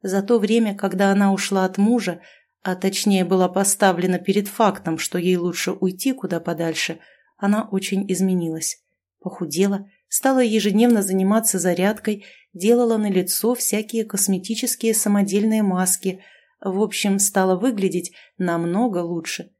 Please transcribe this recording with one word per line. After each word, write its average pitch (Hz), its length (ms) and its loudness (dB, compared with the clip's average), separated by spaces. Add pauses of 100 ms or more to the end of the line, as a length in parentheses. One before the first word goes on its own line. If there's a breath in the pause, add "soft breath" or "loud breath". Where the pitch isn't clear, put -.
За 196 160 0
то 226 180 2
время, 214 360 2
когда 196 360 0
она 196 220 4
ушла 196 320 0
от 190 140 -2
мужа, 202 420 0 (420 loud breath)
а 185 140 -4
точнее 190 480 0
была 185 240 2
поставлена 185 680 2
перед 202 300 -2
фактом, 185 500 -2
что - 180 -6
ей 180 220 0
лучше 175 340 -4
уйти 185 400 -2
куда 175 280 -4
подальше, 165 580 -4 (400 soft breath)
она 208 340 0
очень 190 400 -2
изменилась. 170 720 -2 (340)
Похудела, 190 720 -2 (200 loud breath)
стала 269 320 2
ежедневно 214 600 4
заниматься 196 560 2
зарядкой, 185 680 0 (260 loud breath)
делала 226 460 2
на 214 100 0
лицо 185 460 0
всякие 220 500 -4
косметические 220 880 -2
самодельные 208 680 2
маски. 185 580 -2 (400 loud breath)
В 196 220 -2
общем, 202 360 -2
стала 190 380 2
выглядеть 190 560 -2 (240 loud breath)
намного 180 640 0
лучше. 170 600 -8